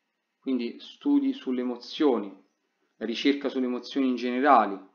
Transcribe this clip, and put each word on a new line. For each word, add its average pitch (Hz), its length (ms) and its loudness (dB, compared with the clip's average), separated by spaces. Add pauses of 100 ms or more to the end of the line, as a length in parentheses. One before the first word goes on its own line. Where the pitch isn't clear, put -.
(400)
quindi 120 400 -4
studi 139 540 0
sulle 127 280 -4
emozioni, 120 720 -2 (600)
la 110 100 -10
ricerca 139 440 0
sulle 127 160 -2
emozioni 123 420 -2
in 127 80 0
generale. 123 800 2